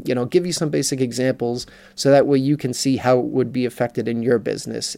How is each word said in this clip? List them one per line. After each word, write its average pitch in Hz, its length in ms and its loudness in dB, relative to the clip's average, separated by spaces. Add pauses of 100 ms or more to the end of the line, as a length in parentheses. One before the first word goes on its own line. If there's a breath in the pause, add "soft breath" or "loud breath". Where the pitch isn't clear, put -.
you 127 100 -2
know, 123 120 -2
give 175 200 2
you 180 60 -4
some 160 180 -2
basic 143 300 -2
examples 123 640 -2 (300 loud breath)
so - 160 2
that 139 160 6
way 139 120 4
you 139 180 2
can 127 160 -4
see 135 240 0
how 127 220 4
it 120 60 0
would 123 280 -2
be 127 120 0
affected 120 420 -4
in 117 140 -2
your 120 160 4
business. 110 600 -6